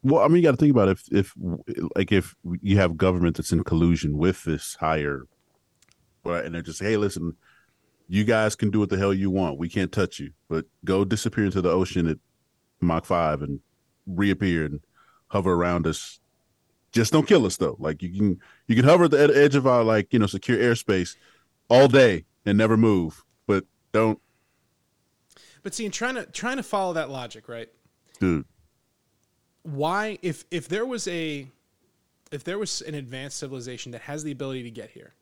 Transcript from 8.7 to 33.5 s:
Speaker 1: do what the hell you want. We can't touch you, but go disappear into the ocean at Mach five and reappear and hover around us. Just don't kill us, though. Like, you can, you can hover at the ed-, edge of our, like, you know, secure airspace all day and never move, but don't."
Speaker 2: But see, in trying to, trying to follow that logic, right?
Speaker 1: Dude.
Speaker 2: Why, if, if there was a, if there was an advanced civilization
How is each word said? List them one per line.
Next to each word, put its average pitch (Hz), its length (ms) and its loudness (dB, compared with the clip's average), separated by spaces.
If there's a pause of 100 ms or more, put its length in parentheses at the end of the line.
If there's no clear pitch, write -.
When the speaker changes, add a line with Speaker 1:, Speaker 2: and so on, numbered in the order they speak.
Speaker 1:
do 107 80 2
what 101 100 0
the 98 80 -2
hell 98 160 2
you 95 160 0
want. 90 300 -2
We 85 80 -4
can't 92 240 -4
touch - 280 -4
you, 71 120 -14 (160)
but 80 180 -4 (200)
go 95 180 2
disappear 107 420 -2
into 95 160 -2
the 87 80 2
ocean 87 380 0
at 78 100 -2 (600)
Mach 82 260 0
five 78 360 -2
and 71 180 -8 (480)
reappear 92 580 -2
and 73 140 -8 (480)
hover 95 260 -2
around 87 320 0
us. - 340 -8 (720)
Just 117 180 0
don't 156 160 2
kill 160 180 6
us, 90 120 -4
though. 80 200 -2
Like, 78 240 -6
you 90 80 -8
can, 95 300 0 (280)
you 117 80 2
can 120 100 4
hover 175 200 6
at 147 60 2
the 143 100 4
ed-, 147 100 6
edge 143 240 6
of 135 120 2
our, 123 160 4
like, 110 300 0
you 123 60 4
know, 104 80 4
secure 107 300 -2
airspace 104 600 0 (520)
all 131 200 8
day 117 340 4 (220)
and 101 120 2
never 110 200 4
move, 98 480 2 (220)
but 98 180 0 (260)
don't." 110 280 0 (1400)
Speaker 2:
But 190 140 -14
see, 226 100 -8
in 196 60 -6
trying 247 240 -6
to, 226 100 -8
trying 254 300 -8
to 254 80 -8
follow 190 300 -4
that 156 160 -4
logic, 123 400 -14
right? 117 180 -12 (540)
Speaker 1:
Dude. 82 240 0 (1160)
Speaker 2:
Why, 175 580 -4
if, 170 300 -8
if 170 180 -8
there 208 160 -4
was 247 240 -8
a, 156 360 -8 (880)
if 143 140 -12
there 185 120 -6
was - 240 -8
an 151 140 -12
advanced 131 420 -12
civilization 127 540 -12